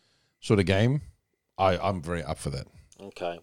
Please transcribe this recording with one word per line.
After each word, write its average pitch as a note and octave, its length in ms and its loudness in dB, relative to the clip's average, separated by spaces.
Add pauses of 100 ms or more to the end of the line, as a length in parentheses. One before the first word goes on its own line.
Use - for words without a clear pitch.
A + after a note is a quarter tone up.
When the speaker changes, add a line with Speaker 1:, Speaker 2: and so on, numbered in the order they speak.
(400)
Speaker 1:
sort G#2+ 200 2
of F#2+ 60 4
game, A2+ 360 2 (580)
I, F#2+ 180 4
I'm F#2+ 240 -2
very E2 220 -6
up D#2 160 -6
for D2 100 -6
that. C#2 160 -8 (340)
Speaker 2:
Okay. F2 440 -10